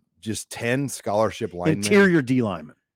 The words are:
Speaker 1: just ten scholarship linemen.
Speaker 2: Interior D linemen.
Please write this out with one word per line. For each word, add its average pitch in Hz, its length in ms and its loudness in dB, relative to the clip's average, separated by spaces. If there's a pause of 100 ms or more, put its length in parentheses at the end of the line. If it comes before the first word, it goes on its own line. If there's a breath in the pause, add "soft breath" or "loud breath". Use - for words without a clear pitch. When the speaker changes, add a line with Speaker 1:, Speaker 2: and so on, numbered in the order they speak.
(200)
Speaker 1:
just - 300 -8
ten 127 380 -4
scholarship 101 680 -2
linemen. 87 240 -2
Speaker 2:
Interior 180 440 4
D 127 200 0
linemen. 85 320 -6 (220)